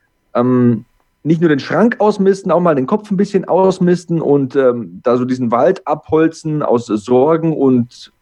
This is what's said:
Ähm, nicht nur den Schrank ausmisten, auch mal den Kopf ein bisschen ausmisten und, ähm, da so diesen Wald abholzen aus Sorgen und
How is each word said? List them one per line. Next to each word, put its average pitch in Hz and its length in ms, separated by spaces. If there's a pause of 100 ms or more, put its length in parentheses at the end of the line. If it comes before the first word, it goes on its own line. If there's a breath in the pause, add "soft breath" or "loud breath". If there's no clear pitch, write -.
(340 soft breath)
Ähm, 123 520 (380)
nicht 160 180
nur 170 80
den 139 100
Schrank 185 400
ausmisten, 196 520
auch 160 80
mal 175 140
den 131 140
Kopf 214 240
ein 190 60
bisschen 196 280
ausmisten 175 760
und, 135 340
ähm, 120 480
da 123 140
so 123 80
diesen 127 260
Wald 143 340
abholzen 156 800
aus 117 240
Sorgen 131 680
und 127 560 (100)